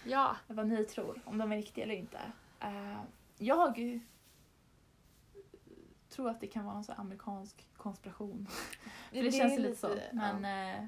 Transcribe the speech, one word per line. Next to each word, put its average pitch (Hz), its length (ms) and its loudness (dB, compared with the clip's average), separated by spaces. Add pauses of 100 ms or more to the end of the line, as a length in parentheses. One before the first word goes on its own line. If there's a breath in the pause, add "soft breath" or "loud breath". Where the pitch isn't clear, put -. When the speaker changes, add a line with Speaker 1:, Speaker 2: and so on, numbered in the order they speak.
Speaker 1:
Ja. 262 300 4 (120)
Speaker 2:
Vad 214 200 0
ni 220 180 4
tror, 226 400 -4
om 214 120 -4
de 214 140 2
är 214 40 2
riktiga 214 280 -4
eller 220 120 -2
inte. - 240 -8 (420)
Eh, 202 400 -6 (360)
jag 240 640 6 (2000)
tror 254 200 0
att 226 120 -2
det 214 60 -4
kan 208 180 -4
vara 202 80 -6
någon 208 100 -6
sån - 120 -10
här 208 60 -8
amerikansk 196 680 -10 (100)
konspiration. 196 720 -8
<laughs> - 600 -10
För - 60 -8
det 262 60 2
Speaker 1:
Det 247 100 6
Speaker 2:
känns 262 220 8
Speaker 1:
är 262 80 2
Speaker 2:
lite 226 140 2
så. - 140 -2
Speaker 1:
lite, - 240 -2
Speaker 2:
Men, 202 300 0
Speaker 1:
ja. 190 340 -4
Speaker 2:
eh, 208 100 -6